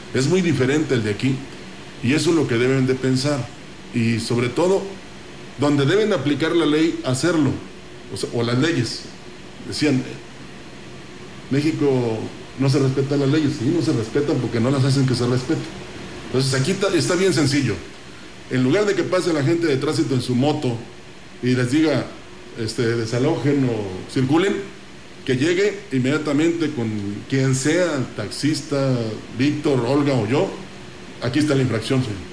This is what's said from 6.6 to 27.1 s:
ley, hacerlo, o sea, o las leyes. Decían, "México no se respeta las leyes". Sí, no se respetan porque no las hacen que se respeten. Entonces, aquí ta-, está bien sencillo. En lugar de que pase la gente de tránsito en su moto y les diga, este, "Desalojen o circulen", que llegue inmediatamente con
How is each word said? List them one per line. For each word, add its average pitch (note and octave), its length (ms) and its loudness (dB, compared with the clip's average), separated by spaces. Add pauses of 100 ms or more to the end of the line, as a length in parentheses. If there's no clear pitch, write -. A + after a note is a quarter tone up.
ley, D#3 380 4
hacerlo, C#3+ 460 2 (600)
o - 40 -8
sea, - 180 -4
o A#2+ 80 0
las A#2 160 2
leyes. C#3+ 440 0 (640)
Decían, B2+ 340 2 (1500)
"México C3+ 680 2 (400)
no C3+ 100 4
se C3+ 100 4
respeta C3+ 380 2
las C#3 120 2
leyes". D3+ 300 2
Sí, B2+ 160 0
no D#3 100 2
se D#3 80 2
respetan C#3 460 0
porque A#2+ 220 -2
no B2 100 4
las C#3 140 2
hacen C3+ 220 4
que B2+ 80 2
se A#2+ 120 0
respeten. B2+ 360 0 (640)
Entonces, C3+ 340 0
aquí F3 140 2
ta-, F#3+ 200 0
está E3 200 2
bien F#3 200 4
sencillo. C3+ 400 2 (760)
En B2+ 140 2
lugar F3+ 220 4
de G3+ 80 2
que - 100 0
pase F3+ 280 2
la D3 120 2
gente E3+ 220 2
de C#3 100 2
tránsito C#3+ 380 0
en A#2+ 80 2
su B2 120 -2
moto C3+ 420 2 (680)
y B2 120 4
les A#2+ 160 2
diga, C#3+ 340 4 (540)
este, A#2 380 0
"Desalojen C3 760 2
o G2 420 -6
circulen", D3+ 420 4 (720)
que B2+ 120 2
llegue F3+ 420 2 (140)
inmediatamente D3+ 800 2
con A2+ 200 -2 (400)